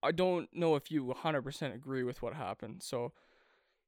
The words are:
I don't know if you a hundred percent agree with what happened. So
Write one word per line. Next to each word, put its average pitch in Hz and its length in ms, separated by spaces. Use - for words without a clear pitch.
I 151 100
don't 180 420
know 165 220
if 143 160
you 139 200
a - 20
hundred 147 300
percent 135 320
agree 131 280
with 123 200
what 117 100
happened. 117 500
So 123 300